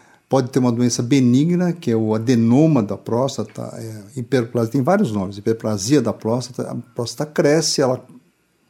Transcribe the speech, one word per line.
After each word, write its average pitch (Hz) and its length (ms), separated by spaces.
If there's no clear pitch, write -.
Pode 131 200
ter - 80
uma 127 140
doença 120 320
benigna, 143 680
que 165 180
é 113 40
o 110 200
adenoma 120 640
da 101 160
próstata, 117 800
é 110 440
hiperplasia, 117 520
tem 143 100
vários 175 300
nomes, 101 260
hiperplasia 110 640
da 110 100
próstata, - 600
a 127 40
próstata 120 540
cresce, 151 520
ela 127 220